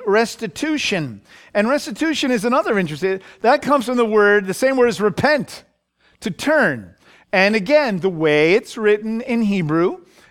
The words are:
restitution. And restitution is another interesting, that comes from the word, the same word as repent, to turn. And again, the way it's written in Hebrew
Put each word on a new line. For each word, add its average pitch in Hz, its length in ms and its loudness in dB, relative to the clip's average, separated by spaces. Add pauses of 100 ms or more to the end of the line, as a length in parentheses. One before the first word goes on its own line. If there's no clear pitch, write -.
restitution. 208 1160 -2 (320)
And 208 140 0
restitution 285 640 -2
is 220 140 0
another 254 340 0
interesting, 185 420 -4 (200)
that 285 220 2
comes 254 240 0
from 247 100 -2
the 240 80 2
word, 208 420 4
the 190 80 -4
same 262 220 0
word 247 120 4
as 175 120 -2
repent, 226 640 -2 (560)
to 214 100 -6
turn. 156 640 0 (380)
And 202 220 4
again, 220 460 0
the 190 100 0
way 156 440 4
it's 247 220 -2
written 220 440 0
in 233 220 -2
Hebrew 190 640 0 (260)